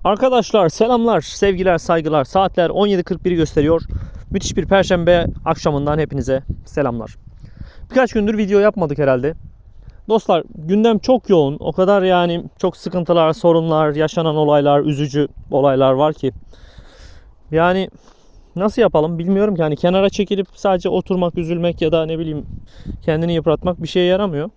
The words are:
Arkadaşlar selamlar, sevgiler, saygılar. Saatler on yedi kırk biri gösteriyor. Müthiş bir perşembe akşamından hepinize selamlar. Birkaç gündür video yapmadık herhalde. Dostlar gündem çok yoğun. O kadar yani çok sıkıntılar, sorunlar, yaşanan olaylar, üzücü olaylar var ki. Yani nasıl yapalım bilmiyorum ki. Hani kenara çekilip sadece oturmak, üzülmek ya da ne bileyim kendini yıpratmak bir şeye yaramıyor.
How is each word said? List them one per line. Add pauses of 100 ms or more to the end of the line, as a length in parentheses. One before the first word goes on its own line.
Arkadaşlar
selamlar,
sevgiler,
saygılar.
Saatler
on
yedi
kırk
biri
gösteriyor. (480)
Müthiş
bir
perşembe (180)
akşamından
hepinize (240)
selamlar. (760)
Birkaç
gündür
video
yapmadık
herhalde. (760)
Dostlar (100)
gündem
çok
yoğun.
O
kadar
yani (140)
çok
sıkıntılar,
sorunlar,
yaşanan
olaylar,
üzücü (220)
olaylar
var
ki. (1200)
Yani (680)
nasıl
yapalım
bilmiyorum
ki.
Hani
kenara
çekilip
sadece
oturmak,
üzülmek
ya
da
ne
bileyim (580)
kendini
yıpratmak
bir
şeye
yaramıyor.